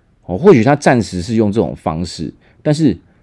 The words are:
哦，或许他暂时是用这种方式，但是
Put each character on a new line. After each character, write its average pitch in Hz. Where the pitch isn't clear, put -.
哦， 92
或 180
许 113
他 139
暂 135
时 90
是 110
用 107
这 113
种 76
方 85
式， -
但 151
是 143